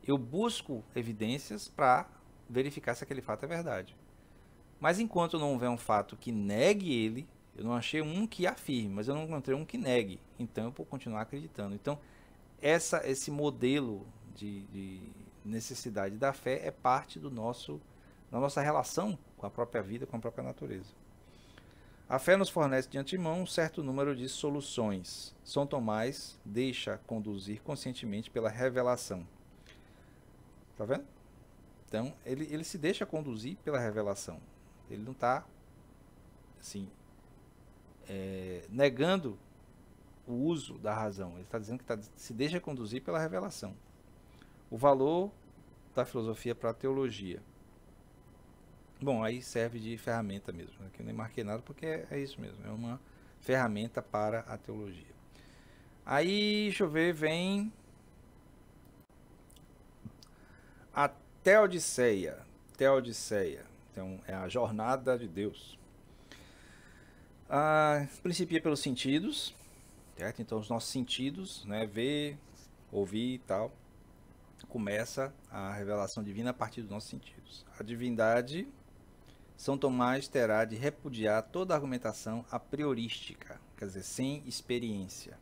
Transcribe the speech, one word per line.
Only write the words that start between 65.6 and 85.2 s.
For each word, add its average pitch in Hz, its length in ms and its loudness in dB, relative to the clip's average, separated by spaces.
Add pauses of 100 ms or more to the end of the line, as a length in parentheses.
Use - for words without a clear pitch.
Ah, 147 580 4 (140)
principia 170 400 2
pelos 147 180 2
sentidos, 151 720 0 (640)
certo? 107 240 -6
Então, 110 180 -2
os 107 100 -8
nossos 117 200 -2
sentidos, 139 760 -4
né, 107 200 0
ver, 143 520 0 (540)
ouvir 107 440 0
e 123 40 -10
tal, 107 320 -2 (1000)
começa 117 640 -2 (180)
a 98 220 -6
revelação 104 500 -2
divina 104 260 -4
a 123 40 -2
partir 113 280 -4
dos 104 80 -10
nossos 104 200 -8
sentidos. - 560 -16 (140)
A - 40 -6
divindade, 120 840 2 (880)
São 139 220 0
Tomás 131 500 2
terá 113 380 6
de 110 100 -6
repudiar 113 680 0
toda 180 320 0
argumentação 123 720 -2
a 123 100 -4
priorística, - 1000 -4 (160)
quer - 80 -8
dizer, 95 180 -8
sem 139 440 -2
experiência. 113 960 -4